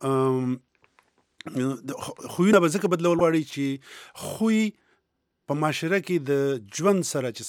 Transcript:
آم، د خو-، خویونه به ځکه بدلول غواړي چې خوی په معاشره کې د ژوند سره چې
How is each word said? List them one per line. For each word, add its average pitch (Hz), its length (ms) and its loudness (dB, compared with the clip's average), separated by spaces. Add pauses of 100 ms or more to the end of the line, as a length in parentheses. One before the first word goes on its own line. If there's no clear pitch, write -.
آم، 131 580 0 (1300)
د 139 40 -6
خو-، - 360 -12
خویونه 196 320 6
به 170 80 6
ځکه 190 200 0
بدلول 170 320 2
غواړي 165 240 2
چې 139 340 -4 (360)
خوی 220 580 0 (760)
په 147 60 -2
معاشره 156 460 0
کې 180 180 0 (120)
د - 20 2 (460)
ژوند 190 260 2
سره 127 280 -4
چې 113 180 -12